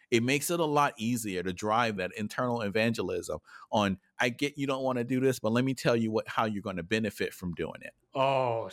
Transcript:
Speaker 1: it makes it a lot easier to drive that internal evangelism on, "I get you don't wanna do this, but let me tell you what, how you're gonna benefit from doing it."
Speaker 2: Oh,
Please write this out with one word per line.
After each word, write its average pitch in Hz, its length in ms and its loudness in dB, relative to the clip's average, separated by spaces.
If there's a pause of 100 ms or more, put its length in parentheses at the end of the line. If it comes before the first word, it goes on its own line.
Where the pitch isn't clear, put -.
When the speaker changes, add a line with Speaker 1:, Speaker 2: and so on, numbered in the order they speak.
(120)
Speaker 1:
it 117 120 4
makes 143 260 0
it 175 100 0
a 165 60 2
lot 147 320 2
easier 110 460 -2
to 92 100 -2
drive 107 440 0
that 90 200 -2
internal 117 460 -4
evangelism 95 760 0 (340)
on, 101 280 4 (200)
"I 127 100 4
get 143 280 -4
you 139 80 -4
don't 135 160 0
wanna 127 220 0
do 127 160 0
this, 131 180 4
but 110 140 0
let 123 120 4
me 135 120 0
tell 123 200 2
you 113 140 2
what, 107 180 -2
how - 180 0
you're 101 180 -4
gonna 95 180 -4
benefit 104 500 -2
from 90 220 -6
doing - 280 -6
it." - 120 -16 (220)
Speaker 2:
Oh, 131 580 0